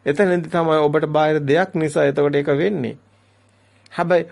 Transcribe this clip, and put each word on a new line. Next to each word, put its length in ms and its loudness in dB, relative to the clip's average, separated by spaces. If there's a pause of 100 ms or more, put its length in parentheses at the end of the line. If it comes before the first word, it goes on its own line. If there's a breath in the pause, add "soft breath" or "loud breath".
එතනදී 480 0
තමයි 300 0
ඔබට 280 2
බාහිර 340 0
දෙයක් 320 0
නිසා 320 0
එතකොට 300 0
ඒක 180 0
වෙන්නේ. 440 -4 (920 soft breath)
හැබැයි 400 0